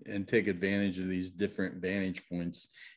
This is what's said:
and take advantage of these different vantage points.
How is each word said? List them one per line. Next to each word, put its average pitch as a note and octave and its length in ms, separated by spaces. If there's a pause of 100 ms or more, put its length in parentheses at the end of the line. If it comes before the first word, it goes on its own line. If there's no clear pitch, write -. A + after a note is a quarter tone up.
and G2 220
take G#2+ 180
advantage G2 540
of F#2 80
these F#2 240
different F#2 500
vantage F#2+ 460
points. F2 400 (280)